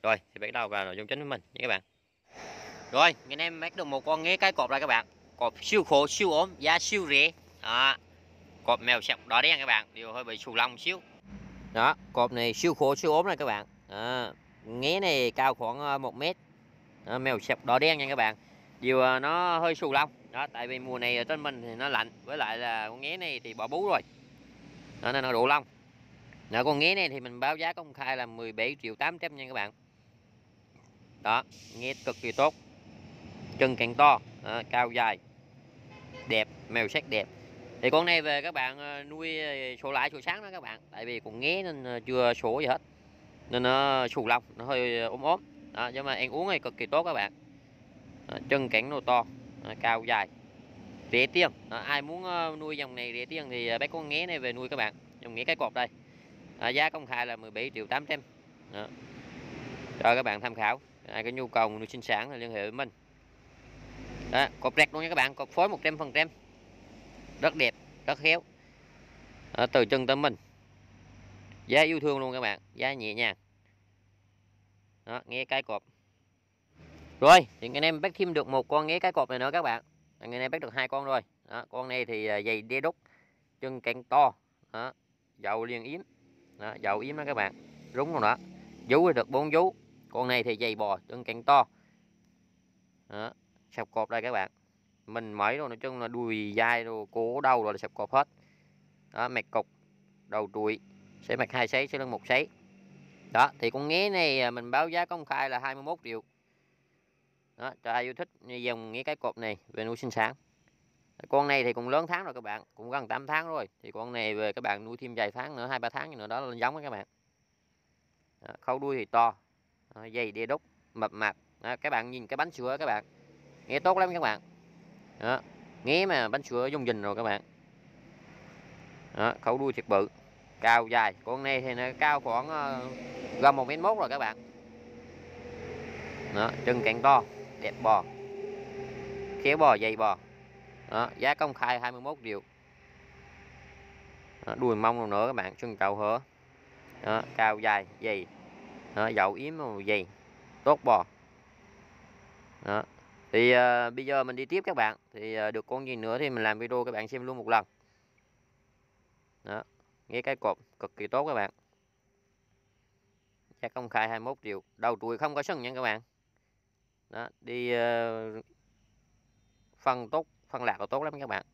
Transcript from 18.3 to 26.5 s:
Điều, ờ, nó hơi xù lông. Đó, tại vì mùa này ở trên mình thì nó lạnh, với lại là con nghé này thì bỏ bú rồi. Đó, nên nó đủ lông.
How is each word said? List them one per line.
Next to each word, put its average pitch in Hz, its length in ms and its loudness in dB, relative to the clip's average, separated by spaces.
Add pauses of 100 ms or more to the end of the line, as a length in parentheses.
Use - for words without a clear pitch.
Điều, 127 200 4
ờ, 127 200 6
nó 170 380 0
hơi 165 160 2
xù 156 180 -4
lông. 143 180 2 (200)
Đó, 135 220 -6
tại 120 160 -8
vì 131 100 -6
mùa 127 200 -8
này 123 180 0
ở 120 80 0
trên 151 180 -4
mình 131 200 -6
thì 117 120 -10
nó 131 140 -4
lạnh, 117 220 2 (140)
với 139 120 -8
lại 113 220 -2
là 113 300 -4
con 120 120 -14
nghé 151 160 -8
này 156 240 -8
thì 113 140 -12
bỏ 110 120 -6
bú 170 220 -2
rồi. 147 120 4 (1000)
Đó, 123 100 -2
nên 135 100 0
nó 127 100 0
đủ 120 140 4
lông. 143 180 4 (840)